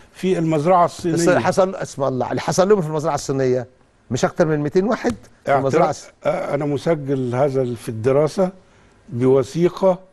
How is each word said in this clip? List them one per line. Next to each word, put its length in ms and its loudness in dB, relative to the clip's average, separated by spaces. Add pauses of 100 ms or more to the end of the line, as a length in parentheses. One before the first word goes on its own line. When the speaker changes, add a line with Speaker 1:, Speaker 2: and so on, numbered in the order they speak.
(120)
Speaker 1:
في 260 0
المزرعه 460 4
الصينيه. 540 0
Speaker 2:
حصل، 360 0
اسم 300 -10
الله، 260 -2
اللي 100 -6
حصل 280 2
لهم 120 6
في 60 -4
المزرعه 280 -2
الصينيه 520 -2 (440)
مش 140 0
اكتر 220 0
من 140 0
ميتين 240 0
واحد 300 -2 (300)
في 120 2
المزرعه 300 0
Speaker 1:
اعتراف، 260 -8 (120)
آه، 300 -2
انا 100 -4
مسجل 680 -2
هذا 400 0
في 140 -12
الدراسه 640 0 (580)
بوثيقه 920 2 (140)